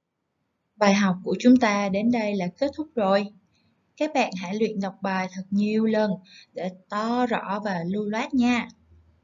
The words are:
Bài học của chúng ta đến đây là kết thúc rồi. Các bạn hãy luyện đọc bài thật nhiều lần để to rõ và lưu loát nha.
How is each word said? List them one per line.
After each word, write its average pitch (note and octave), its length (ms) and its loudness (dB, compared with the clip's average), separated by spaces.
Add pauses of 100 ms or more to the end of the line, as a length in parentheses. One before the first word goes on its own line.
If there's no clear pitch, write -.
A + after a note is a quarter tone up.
(760)
Bài G3+ 180 4
học G3 300 2
của F#3 160 -2
chúng B3 180 8
ta G3+ 320 2
đến G#3+ 220 0
đây G#3 240 0
là F3+ 120 -2
kết C#4 280 -4
thúc D4+ 200 -8
rồi. G3+ 320 2 (680)
Các D#4 160 -2
bạn - 240 0
hãy F#3 180 -8
luyện A3 240 -2
đọc F#3+ 220 -6
bài F#3+ 320 -2
thật F#3+ 160 -10
nhiều G#3+ 360 0
lần G#3+ 260 2 (420)
để F3+ 160 -6 (200)
to A#3 360 -2
rõ G#3 340 -4
và F#3+ 280 -4
lưu G#3 180 -4
loát A3+ 280 -6
nha. A#3+ 360 0 (540)